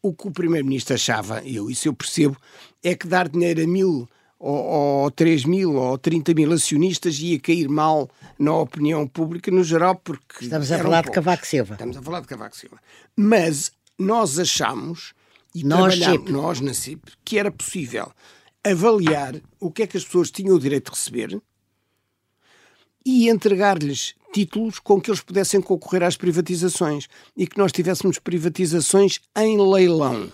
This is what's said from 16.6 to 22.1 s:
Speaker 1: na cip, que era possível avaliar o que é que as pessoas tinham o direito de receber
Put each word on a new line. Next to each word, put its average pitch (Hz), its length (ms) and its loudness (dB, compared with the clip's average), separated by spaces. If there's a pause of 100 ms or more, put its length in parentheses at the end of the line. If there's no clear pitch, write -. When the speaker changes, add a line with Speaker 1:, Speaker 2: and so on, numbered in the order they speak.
Speaker 1:
na 131 140 -4
cip, 143 280 -10 (220)
que 220 140 -4
era 202 120 -2
possível - 600 -10 (520)
avaliar 165 720 2 (240)
o 175 120 -6
que 220 120 -4
é 202 40 0
que - 100 -10
as - 80 -6
pessoas 175 260 0
tinham 196 240 2
o 160 60 4
direito 139 320 -2
de - 60 -8
receber 127 420 -8 (1600)